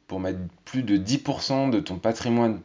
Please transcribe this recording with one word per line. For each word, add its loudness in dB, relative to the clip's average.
pour -8
mettre -4
plus -4
de 4
dix 2
pour -2
cent 0
de 2
ton -6
patrimoine 2